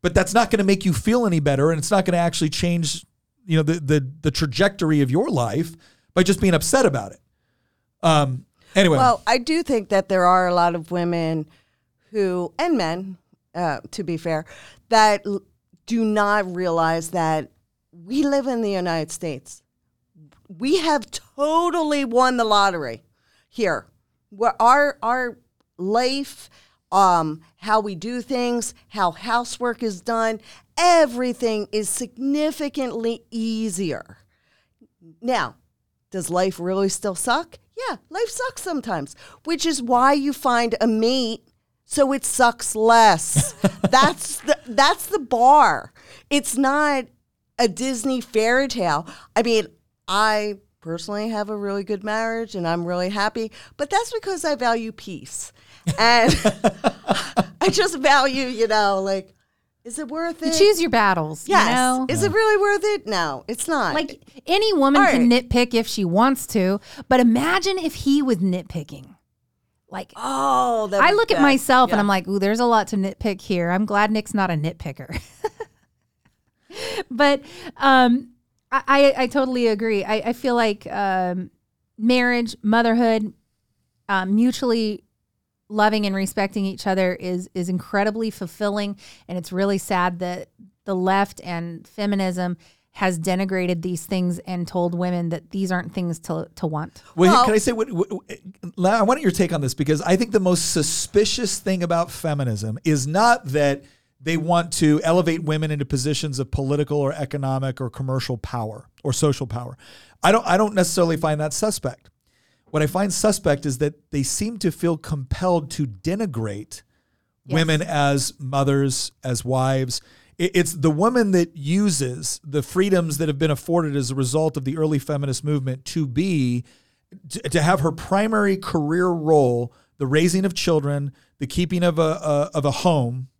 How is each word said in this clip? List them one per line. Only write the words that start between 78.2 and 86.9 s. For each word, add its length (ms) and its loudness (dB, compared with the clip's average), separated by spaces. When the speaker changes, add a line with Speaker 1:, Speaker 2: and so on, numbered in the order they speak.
Speaker 3:
I, 160 -2
I, 360 4
I 40 -2
totally 400 0
agree. 360 0
I, 140 -2
I 160 -4
feel 220 -2
like, 360 0
um, 580 -2
marriage, 640 2
motherhood, 720 2
uh, 180 0
mutually 800 0
loving 360 2
and 100 -2
respecting 500 -2
each 200 -6
other 300 0